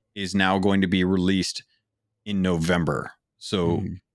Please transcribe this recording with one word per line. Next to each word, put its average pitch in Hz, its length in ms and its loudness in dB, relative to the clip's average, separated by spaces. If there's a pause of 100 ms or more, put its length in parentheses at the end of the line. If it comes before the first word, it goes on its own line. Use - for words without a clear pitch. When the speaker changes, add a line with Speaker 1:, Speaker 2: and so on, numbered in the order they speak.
(140)
Speaker 1:
is 98 200 -6
now 98 240 2
going 98 240 2
to 98 40 2
be 92 180 2
released 92 580 0 (640)
in 101 160 -2
November. 85 720 0 (260)
So 87 400 0
Speaker 2:
Mm-hmm. 87 160 -6 (200)